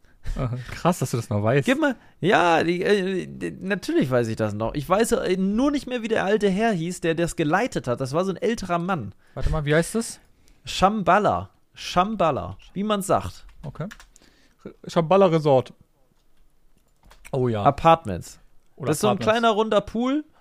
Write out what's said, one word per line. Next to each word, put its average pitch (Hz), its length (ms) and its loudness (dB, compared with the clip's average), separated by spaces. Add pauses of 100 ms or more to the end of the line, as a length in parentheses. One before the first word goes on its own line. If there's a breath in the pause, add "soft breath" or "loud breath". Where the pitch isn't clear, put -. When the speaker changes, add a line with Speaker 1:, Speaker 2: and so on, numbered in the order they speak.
(360 loud breath)
Speaker 1:
<laughs> 127 340 -6
Krass, - 300 0
dass 131 100 -2
du 123 80 -2
das 110 100 -8
noch 104 140 -2
weißt. 135 240 2
Speaker 2:
Gib 269 140 2
mal, 285 160 2 (240 soft breath)
ja, 170 440 4
die, 175 180 0
äh, 190 440 0
die, 139 240 -8
natürlich 190 600 -2
weiß 120 180 2
ich 110 80 -4
das 107 180 -2
noch. 110 200 -4
Ich 139 140 -6
weiß, 214 240 2
äh, 180 240 0
nur 208 340 0
nicht 285 160 -4
mehr, 247 160 -6
wie 214 60 -8
der 208 160 0
alte 202 240 2
Herr 214 240 2
hieß, 175 300 -4
der 165 120 0
das 165 220 -2
geleitet 170 520 0
hat. 120 120 -2
Das 131 140 -4
war 180 100 0
so 196 60 -2
ein 175 80 -4
älterer 190 400 -2
Mann. 170 340 -4 (220)
Speaker 1:
Warte 135 160 0
mal, 156 160 0
wie 147 80 2
heißt 165 220 0
das? - 240 -6 (440)
Speaker 2:
Shambhala. 185 840 2 (240)
Shambhala, 170 840 -2 (160)
wie 190 120 -6
man 208 180 -2
sagt. 101 420 -2 (220)
Speaker 1:
Okay. 151 200 -10 (1000 soft breath)
Shambhala 180 400 4
Resort. 151 480 2 (1600)
Oh 127 160 0
ja. 107 160 0
Speaker 2:
Apartments. 143 760 2 (360)
Speaker 1:
Oder 127 120 -6
Speaker 2:
Das 151 80 2
ist - 60 -6
so 214 60 2
ein 208 100 2
Speaker 1:
Apartments. 226 240 2
Speaker 2:
kleiner, 226 120 4
runder 214 280 2
Pool, 254 420 -2 (160)